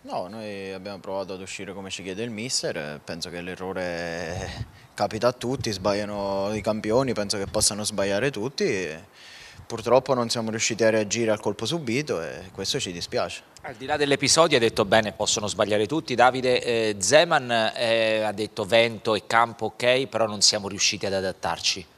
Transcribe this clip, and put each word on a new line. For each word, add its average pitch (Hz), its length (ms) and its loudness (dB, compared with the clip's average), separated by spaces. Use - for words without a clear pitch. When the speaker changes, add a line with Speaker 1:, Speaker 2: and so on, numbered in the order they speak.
Speaker 1:
No, 135 260 -6
noi 101 420 -10
abbiamo 95 280 -10
provato 98 340 -6
ad 92 80 -10
uscire 95 320 -10
come 95 160 -12
ci 95 120 -10
chiede 92 220 -6
il 123 60 -6
mister, 101 720 -6
penso 85 260 -10
che 87 120 -8
l'errore 87 1300 -6
capita 107 340 0
a 127 60 2
tutti, 123 400 -4
sbagliano 101 800 -2
i 107 80 -4
campioni, 110 500 0
penso 104 260 -2
che 98 80 -2
possano 107 380 0
sbagliare 101 480 0
tutti, 107 580 -2
purtroppo 117 460 2
non 120 160 0
siamo 113 200 -2
riusciti 113 360 0
a 113 40 8
reagire 107 420 2
al 104 100 0
colpo 107 240 -2
subito 131 560 -2
e 80 320 -10
questo 98 260 -4
ci 101 140 -6
dispiace. 90 500 -4
Speaker 2:
Al 139 120 -12
di 120 100 -14
là 147 120 -2
dell'episodio 143 580 4
hai 117 80 6
detto 110 220 4
bene, 107 260 6
possono - 360 -2
sbagliare 104 400 2
tutti, 151 280 -2
Davide, 127 480 4
eh, 113 360 0
Zeman, 123 760 4
eh, 113 460 2
ha 107 100 0
detto 104 320 -4
vento 113 500 4
e 104 140 -2
campo 113 380 2
ok, 127 420 2
però 110 180 0
non 104 140 -4
siamo 101 300 2
riusciti 101 360 -2
ad 98 80 -2
adattarci. 90 720 -4